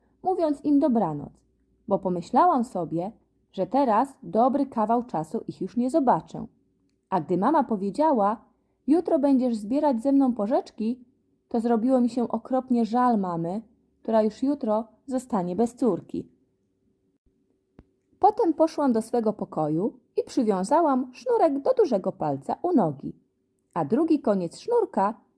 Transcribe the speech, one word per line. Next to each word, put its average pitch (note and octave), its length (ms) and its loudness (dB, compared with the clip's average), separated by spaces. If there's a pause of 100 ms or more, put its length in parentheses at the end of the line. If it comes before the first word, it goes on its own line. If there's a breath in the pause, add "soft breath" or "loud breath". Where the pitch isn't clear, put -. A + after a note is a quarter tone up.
(240)
mówiąc E4 420 -2
im C#4+ 140 4
dobranoc, G3 540 0 (540)
bo G3 120 0
pomyślałam A#3 640 2
sobie, E3+ 480 -6 (400)
że F#3 160 -4
teraz B3+ 460 2 (100)
dobry A#3+ 420 0
kawał A#3 380 -2
czasu G#3 440 -6
ich - 140 -10
już - 160 -10
nie B3 120 0
zobaczę. A#3+ 560 0 (640)
A F3 120 -2
gdy F3 160 -2
mama C4+ 260 2
powiedziała: G#3+ 840 0 (420)
„Jutro E4 320 2
będziesz B3+ 360 2
zbierać A#3 460 0
ze C#4 100 0
mną C4+ 220 4
porzeczki”, A#3 720 -4 (440)
to A#3 100 -2
zrobiło A#3 420 2
mi A#3+ 80 2
się A#3 180 -4
okropnie B3+ 580 -2
żal A#3+ 340 2
mamy, F3+ 420 -4 (400)
która A3 200 2
już G#3+ 220 -2
jutro A#3 440 -2 (180)
zostanie G#3+ 500 -4
bez A#3 200 0
córki. - 560 -4 (1900)
Potem G4+ 340 2
poszłam D#4 380 0
do A3 100 0
swego A3+ 320 -2
pokoju E3 640 -4 (180)
i - 60 0
przywiązałam B3+ 880 0
sznurek E4 480 0
do B4+ 120 0
dużego C4 380 0
palca D3 500 -4
u F4 100 -2
nogi, D#3 440 0 (580)
a E3 120 -2
drugi D4 340 2
koniec G3 400 -2
sznurka E4+ 600 -2 (160)